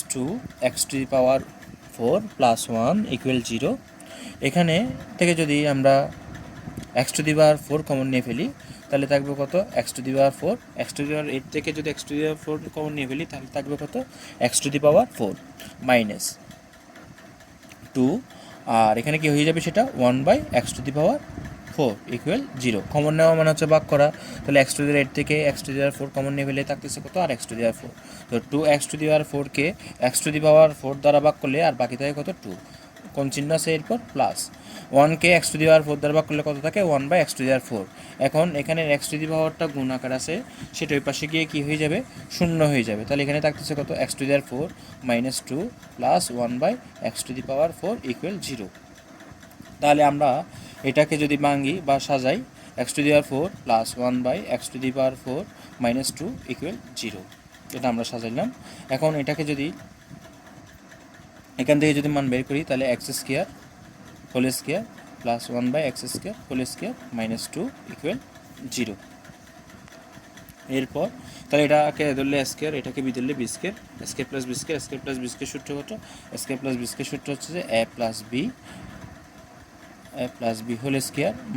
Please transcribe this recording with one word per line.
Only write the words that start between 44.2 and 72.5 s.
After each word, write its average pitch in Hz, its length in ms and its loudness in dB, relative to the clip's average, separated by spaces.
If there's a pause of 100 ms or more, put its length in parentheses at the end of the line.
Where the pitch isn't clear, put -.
the - 20 2
power 139 200 4
four 139 160 -4 (420)
minus 123 280 0 (120)
two 147 160 -4 (320)
plus 143 280 2 (200)
one 120 180 -2
by 185 100 2 (400)
x - 20 -12 (120)
to 131 100 -8
the 127 140 -10
power 147 200 2 (100)
four 196 140 -2 (160)
equal 170 240 -6 (120)
zero। 113 220 -8 (1120)
তাহলে 147 240 6
আমরা 143 400 2 (380)
এটাকে 151 360 2
যদি 147 180 0
ভাঙি 143 500 0
বা 139 120 4
সাজাই, 135 400 0 (380)
x 123 100 -4
to - 200 -4
the 147 60 4
power 147 180 6
four 143 160 -2 (180)
plus 113 240 2 (200)
one 127 180 0
by 131 100 0 (220)
x - 20 -6 (120)
to 131 100 -10
the 131 160 0
power 131 160 2 (100)
four 135 180 -6 (420)
minus 127 240 0 (100)
two 175 120 -6 (220)
equal 170 240 -8 (240)
zero। 101 220 -8 (540)
এটা 123 120 -2
আমরা 117 160 0
সাজাইলাম। 120 440 -4 (420)
এখন 151 240 0
এটাকে 147 300 -2
যদি 147 280 -4 (1900)
এখান 143 220 4
থেকে 151 140 4
যদি 147 140 0
মান 139 220 0
বের 127 180 0
করি, 143 200 -2
তাহলে 131 160 0 (100)
এক্স - 160 -10
স্কয়ার 139 360 -4 (880)
হোল 127 160 2
স্কয়ার 156 320 -4 (400)
প্লাস 117 280 -2
ওয়ান 120 220 -2
by 156 180 0
এক্স - 140 -10
স্কয়ার 190 300 -8 (160)
হোল 127 140 -2
স্কয়ার 214 300 -8 (180)
মাইনাস 113 400 -4
টু 156 100 -6 (300)
equal 190 260 -6 (560)
জিরো। 110 200 -4 (1700)
এরপর 135 400 -2 (400)
তাহলে 147 160 4
এটাকে 147 500 2
ধরলে 139 260 0
এ 135 40 0
স্কয়ার, 151 300 -6